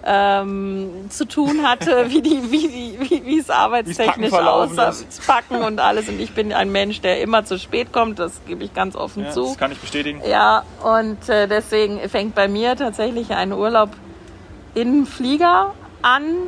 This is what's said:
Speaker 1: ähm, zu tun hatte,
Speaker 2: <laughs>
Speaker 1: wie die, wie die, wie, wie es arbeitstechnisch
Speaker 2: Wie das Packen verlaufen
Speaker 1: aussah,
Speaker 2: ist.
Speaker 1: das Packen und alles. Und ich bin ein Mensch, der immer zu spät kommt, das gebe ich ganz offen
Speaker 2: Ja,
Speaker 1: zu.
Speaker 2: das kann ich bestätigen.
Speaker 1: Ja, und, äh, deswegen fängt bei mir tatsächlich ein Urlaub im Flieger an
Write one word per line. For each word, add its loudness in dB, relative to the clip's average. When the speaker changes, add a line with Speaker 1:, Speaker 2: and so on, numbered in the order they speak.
Speaker 1:
ähm, 0
zu -6
tun 0
hatte, 2
Speaker 2:
<laughs> -4
Speaker 1:
wie 2
die, 0
wie 2
die, -8
wie, 0
wie 2
es -6
arbeitstechnisch 2
Speaker 2:
Wie -4
das 0
Packen -
verlaufen 2
Speaker 1:
aussah, 4
Speaker 2:
ist. -8
Speaker 1:
das -12
Packen 0
und -2
alles. 2
Und -6
ich -8
bin -2
ein 0
Mensch, -2
der 0
immer 2
zu -4
spät -6
kommt, 0
das -4
gebe -10
ich -12
ganz -4
offen -8
Speaker 2:
Ja, -8
Speaker 1:
zu. -2
Speaker 2:
das -6
kann -2
ich -14
bestätigen. -6
Speaker 1:
Ja, 4
und, 0
äh, 4
deswegen 0
fängt -2
bei 4
mir 0
tatsächlich -4
ein -2
Urlaub 2
im 2
Flieger 2
an 4